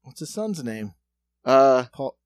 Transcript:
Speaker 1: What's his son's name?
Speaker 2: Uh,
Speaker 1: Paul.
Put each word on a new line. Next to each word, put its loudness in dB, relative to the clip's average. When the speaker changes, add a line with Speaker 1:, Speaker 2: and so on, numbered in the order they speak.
Speaker 1:
What's -20
his -16
son's -10
name? -12
Speaker 2:
Uh, 4
Speaker 1:
Paul. -12